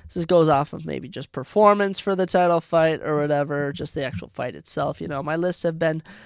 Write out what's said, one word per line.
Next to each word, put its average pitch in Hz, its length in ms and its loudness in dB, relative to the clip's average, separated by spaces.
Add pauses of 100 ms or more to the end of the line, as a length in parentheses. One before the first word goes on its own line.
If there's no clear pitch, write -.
this - 100 -10
is, 170 80 -2
goes 165 240 6
off 143 240 2
of 156 120 -14
maybe 131 220 -8
just - 240 -14
performance 208 640 2
for 196 180 -2
the 185 100 0
title 175 360 4
fight 160 400 2
or 151 160 -2
whatever, 143 540 -2
just 151 240 -10
the 143 80 -4
actual - 300 -8
fight 123 220 -8
itself. 143 440 -6
You 170 80 -8
know, 139 160 -6
my 156 140 -4
lists 175 260 -2
have 165 160 -2
been 160 240 0 (220)